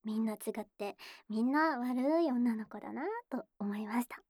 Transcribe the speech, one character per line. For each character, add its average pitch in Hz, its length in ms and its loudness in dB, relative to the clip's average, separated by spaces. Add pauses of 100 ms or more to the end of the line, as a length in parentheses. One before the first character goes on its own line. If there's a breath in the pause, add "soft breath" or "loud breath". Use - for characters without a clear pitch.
み 220 140 -2
ん 226 60 0
な 214 100 -2
違 - 20 -8 (220)
っ 208 60 -6
て、 202 320 -8 (320 loud breath)
み 220 140 0
ん 254 100 4
な 302 260 4
悪 254 440 2
い 311 80 4
女 240 260 4
の 220 100 -6
子 208 140 -12
だ 208 120 -10
な 233 100 -6 (280)
と 254 140 -6 (140)
思 202 180 -2
い 214 100 -4
ま 226 140 0
し 240 80 -4
た。 - 220 -16